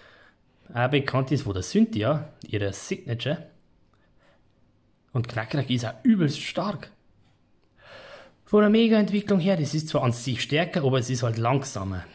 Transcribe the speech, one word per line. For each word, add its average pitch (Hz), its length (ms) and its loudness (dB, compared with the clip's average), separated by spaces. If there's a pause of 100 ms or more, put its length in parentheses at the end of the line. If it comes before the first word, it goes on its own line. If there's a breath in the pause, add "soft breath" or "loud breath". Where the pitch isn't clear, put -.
(720 loud breath)
auch, - 20 -8
auch 123 140 2
bekannt 139 420 0
ist, 143 120 0
von 101 100 -4
der 92 80 -2
Cynthia, 151 720 0 (140)
ihrer 101 260 -2
Signature. 143 760 -6 (1600 soft breath)
Und 117 140 -2
Knackrack 117 420 -4
ist 120 160 -2
auch 101 160 -6
übelst 185 400 2
stark. - 480 -6 (1600 loud breath)
Von 208 160 4
der 208 100 6
Mega-Entwicklung 208 680 4
her, 185 180 2
das 151 180 -2
ist 156 140 -2
zwar 143 120 0
an 123 100 2
sich 120 300 -4
stärker, 170 420 0
aber 131 140 2
es 123 140 -2
ist 123 100 -2
halt 113 160 0
langsamer. 107 680 -2 (120)